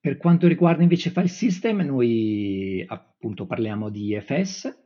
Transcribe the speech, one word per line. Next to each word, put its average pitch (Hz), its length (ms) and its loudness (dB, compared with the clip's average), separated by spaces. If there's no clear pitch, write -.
Per 139 160 -2
quanto 170 320 4
riguarda 170 340 4
invece 170 280 4
file 180 180 0
system, 208 540 -2
noi 107 1040 0
appunto - 580 -10
parliamo 107 460 -4
di 104 240 -4
E 104 80 -6
F 143 180 -2
S - 460 -6